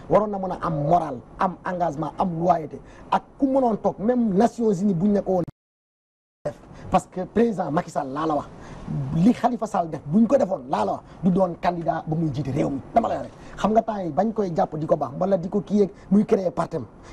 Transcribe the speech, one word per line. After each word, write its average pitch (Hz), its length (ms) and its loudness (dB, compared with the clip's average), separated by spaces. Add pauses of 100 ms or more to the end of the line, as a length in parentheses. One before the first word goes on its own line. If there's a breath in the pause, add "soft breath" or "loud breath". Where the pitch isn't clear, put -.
(100)
waroon 208 200 4
na 202 80 -4
mën 185 140 -4
a 160 80 -8
am 160 140 -2 (100)
moral 156 320 2 (220)
am 185 260 0
engagement 160 540 -4
am 175 200 -2
loyauté 170 400 0 (320 loud breath)
ak 190 120 0 (160)
ku 285 80 2
mënoon 262 320 2
toog - 200 -2
même 226 360 0
Nations 214 480 2
Unies 202 120 2
buñ 202 180 2
ne 196 80 2
ko 190 120 -2
woon 180 120 2 (1000)
def. 147 140 -8 (320 loud breath)
Parce 185 160 2
que 185 180 -8
président 190 460 0
Macky 160 200 -2
Sall 147 220 -4
laa 151 140 -4
la - 80 0
wax, - 140 -2 (680 loud breath)
li 190 160 6
Khalifa 226 340 0
Sall 175 240 0
def 151 160 -8
buñ 214 200 6
ko 277 120 4
defoon 175 320 -2
laa 202 140 0
la 190 80 0
wax, - 100 -6 (200 loud breath)
du 185 80 4
doon 180 300 2
candidat 170 460 -2
ba 160 100 -2
muy 165 160 0
jiite 135 180 -4
réew 151 200 0
mi. 262 100 -6 (140)
Dama 226 140 2
lay 175 100 -2
wax - 80 -8
rek, - 60 -16 (260 loud breath)
xam 202 140 2
nga 226 100 4
temps 208 180 -4
yi 175 100 -4
bañ 202 220 0
koy 202 220 -2
jàpp 170 240 0
di 151 80 -4
ko 156 100 2
baax, 135 140 -4 (100)
wala 190 160 0
di 180 120 -4
ko 208 120 -2
kii - 180 -2
yeeg 196 120 2 (200 loud breath)
muy 208 140 6
créer 190 260 0
partem, 160 340 -4 (280 loud breath)